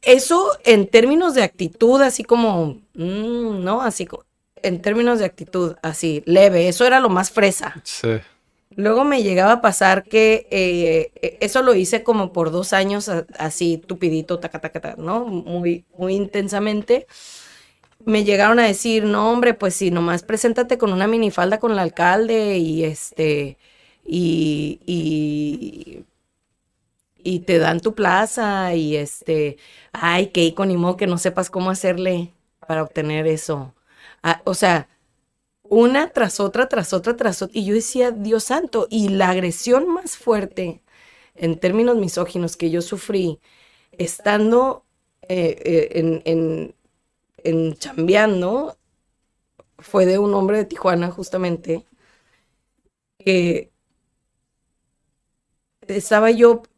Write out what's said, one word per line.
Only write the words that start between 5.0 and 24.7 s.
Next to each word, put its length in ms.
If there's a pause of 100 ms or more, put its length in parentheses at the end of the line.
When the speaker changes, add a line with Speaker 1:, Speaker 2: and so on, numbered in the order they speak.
Speaker 1:
de 60
actitud, 580
así, 420
leve, 440
eso 180
era 140
lo 80
más 240
fresa. 520
Speaker 2:
Sí. 260 (640)
Speaker 1:
Luego 300
me 180
llegaba 300
a 80
pasar 440
que, 460
eh, 680
eh, 200
eso 220
lo 120
hice 300
como 280
por 180
dos 220
años, 360
a-, 180 (120)
así, 400
tupidito, 600
taca, 220
taca, 200
taca, 220
¿no? 240
Muy, 580 (140)
muy 160
intensamente. 920 (1000)
Me 200
llegaron 360
a 60
decir, 380
"No, 260
hombre, 240
pues 200
sí, 160
nomás 320
preséntate 560
con 140
una 140
minifalda 540
con 120
el 60
alcalde 800
y 260
este, 720 (460)
y, 840